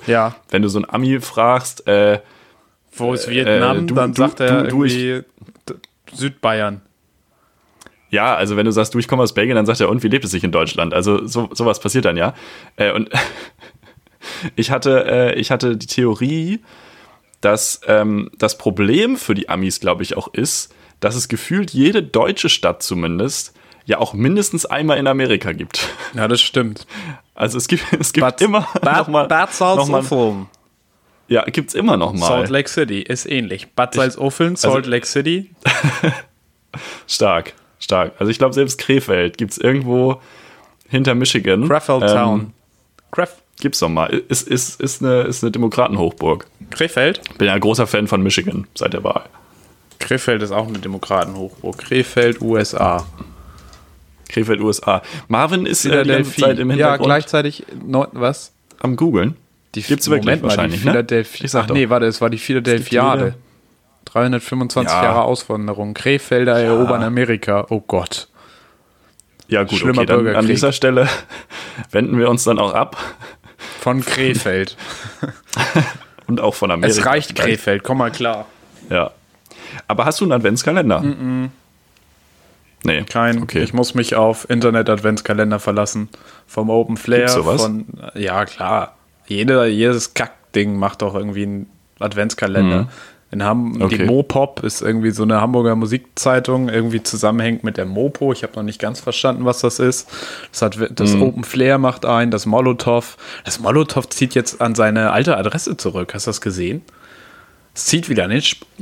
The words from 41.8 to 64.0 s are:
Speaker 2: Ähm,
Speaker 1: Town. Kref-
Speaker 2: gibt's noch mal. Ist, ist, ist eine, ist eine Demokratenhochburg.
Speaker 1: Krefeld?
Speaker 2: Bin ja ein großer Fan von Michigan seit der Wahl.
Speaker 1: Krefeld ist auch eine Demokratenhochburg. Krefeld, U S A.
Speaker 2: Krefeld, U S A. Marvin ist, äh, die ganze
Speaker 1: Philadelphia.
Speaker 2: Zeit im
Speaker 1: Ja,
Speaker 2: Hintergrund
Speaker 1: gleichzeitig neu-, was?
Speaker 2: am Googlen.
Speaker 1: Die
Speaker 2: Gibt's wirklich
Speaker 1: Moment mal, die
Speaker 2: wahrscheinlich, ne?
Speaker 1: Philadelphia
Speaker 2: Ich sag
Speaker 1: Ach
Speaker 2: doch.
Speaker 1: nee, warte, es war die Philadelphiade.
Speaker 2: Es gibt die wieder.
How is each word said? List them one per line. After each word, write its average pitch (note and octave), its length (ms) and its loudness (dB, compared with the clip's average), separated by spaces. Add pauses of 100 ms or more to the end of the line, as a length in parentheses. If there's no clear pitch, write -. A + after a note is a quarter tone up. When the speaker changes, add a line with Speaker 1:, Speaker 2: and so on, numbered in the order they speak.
Speaker 2:
Ähm, G#2 60 4
Speaker 1:
Town. G#2+ 440 2 (580)
Kref- - 280 -4 (200)
Speaker 2:
gibt's - 220 -2
noch - 80 2
mal. D#2+ 200 0 (200)
Ist, - 180 -2
ist, - 340 -4
ist C3+ 220 -6
eine, B2+ 180 2
ist - 220 -4
eine A#2 80 0
Demokratenhochburg. G2+ 960 0 (220)
Speaker 1:
Krefeld? E3 520 -2 (160)
Speaker 2:
Bin G2+ 100 2
ja F#2+ 60 2
ein G2+ 60 2
großer A2 280 2
Fan G#2 200 0
von F#2+ 160 0
Michigan G2+ 420 0 (100)
seit - 180 -2
der - 100 -6
Wahl. - 200 -2 (760)
Speaker 1:
Krefeld B2+ 420 -2
ist G2+ 100 -6
auch A2 160 -2
eine G#2+ 120 -8
Demokratenhochburg. F#2+ 1000 -6
Krefeld, A#2+ 640 0
U A2+ 160 0
S G#2 160 0
A. F2+ 320 0 (1200)
Speaker 2:
Krefeld, A2 320 0
U G#2+ 80 2
S G2+ 140 -2
A. F#2+ 180 2 (260)
Marvin D#3 380 0
ist, - 200 -2
äh, C#3+ 40 2 (140)
die C#3 60 2
ganze C3+ 220 2
Speaker 1:
Philadelphia. C3+ 160 2
Speaker 2:
Zeit B2+ 120 2
im B2+ 100 0
Speaker 1:
Ja, C#3 60 2
Speaker 2:
Hintergrund C#3 320 2
Speaker 1:
gleichzeitig D3 580 0 (200)
neu-, C3 280 0
was? B2+ 380 -4 (280)
Speaker 2:
am C3 160 0
Googlen. C3+ 400 2 (400)
Speaker 1:
Die G#2+ 80 -6
Speaker 2:
Gibt's C#3+ 260 -2
wirklich C3+ 160 2
Speaker 1:
Moment B2+ 160 2
mal, - 80 -2
die G#2 80 2
Speaker 2:
wahrscheinlich, F2 260 -2
ne? C3+ 80 2
Speaker 1:
Philadelphia A#2 540 0
Speaker 2:
Ich C3+ 60 -6
sag B2 120 2
Speaker 1:
Ach A2+ 40 -4
Speaker 2:
doch. C#3 80 0
Speaker 1:
nee, C3 140 2
warte, A#2+ 160 4
es A2+ 140 0
war A#2 100 2
die A2+ 100 -4
Philadelphiade. B2 720 2
Speaker 2:
Es C3 140 2
gibt A#2+ 100 -2
die - 20 -20
wieder. - 80 -20 (600)